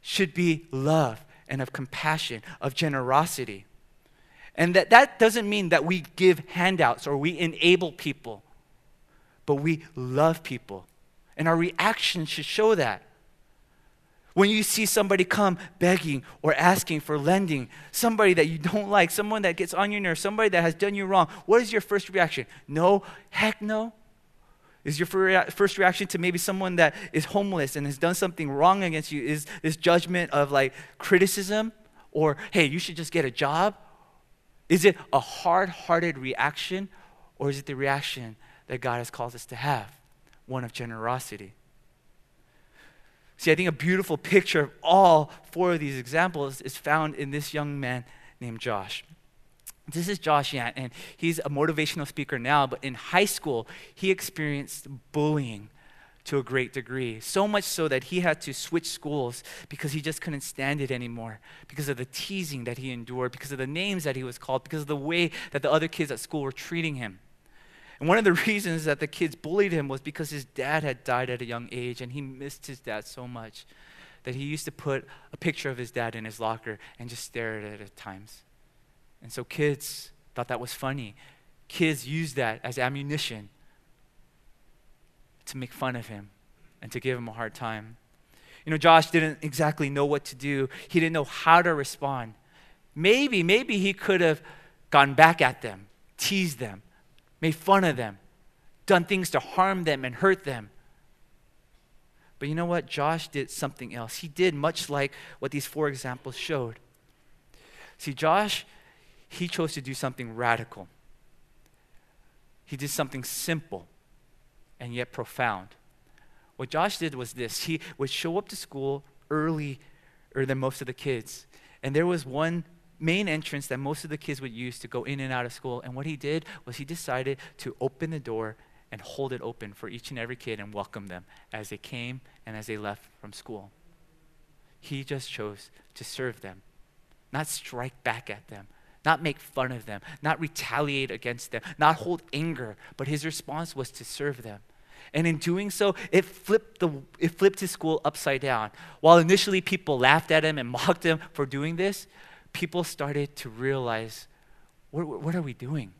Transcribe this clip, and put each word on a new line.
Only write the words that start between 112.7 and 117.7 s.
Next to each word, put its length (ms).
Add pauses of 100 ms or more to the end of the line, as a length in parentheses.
did 140
something 340
simple 640 (920)
and 140
yet 180
profound. 580 (880)
What 120
Josh 280
did 180
was 180
this. 300
He 160 (180)